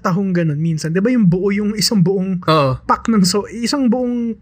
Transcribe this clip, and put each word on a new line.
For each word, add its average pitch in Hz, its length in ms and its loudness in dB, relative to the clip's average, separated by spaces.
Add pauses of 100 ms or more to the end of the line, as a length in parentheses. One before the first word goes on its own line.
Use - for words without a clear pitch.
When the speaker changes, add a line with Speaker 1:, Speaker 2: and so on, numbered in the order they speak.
Speaker 1:
tahong 196 260 0
ganun, 160 320 0
minsan, 160 320 -2
diba 190 160 2
yung 240 160 4
buo, 185 240 2
yung 208 240 -2
isang 214 320 2
buong 190 340 0
Speaker 2:
Oo. 156 400 2
Speaker 1:
pack - 300 -2
ng 214 160 4
so-, 196 240 -2
isang 233 400 -2
buong 240 520 -2